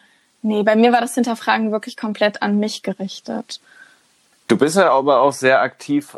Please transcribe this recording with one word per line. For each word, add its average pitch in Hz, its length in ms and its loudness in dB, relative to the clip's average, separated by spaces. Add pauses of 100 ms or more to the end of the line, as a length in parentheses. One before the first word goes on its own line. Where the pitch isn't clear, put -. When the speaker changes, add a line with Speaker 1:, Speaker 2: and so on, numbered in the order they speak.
(400)
Speaker 1:
nee, 214 220 -2
bei 220 120 2
mir 226 160 6
war 233 120 2
das 240 120 -8
Hinterfragen 226 560 -2
wirklich 214 280 -8
komplett 208 420 -4
an 208 180 0
mich 214 240 -4
gerichtet. - 800 -10 (880)
Speaker 2:
Du 113 80 2
bist 156 180 0
ja 180 160 4
aber 135 300 4
auch 139 140 2
sehr 131 260 2
aktiv 143 580 -4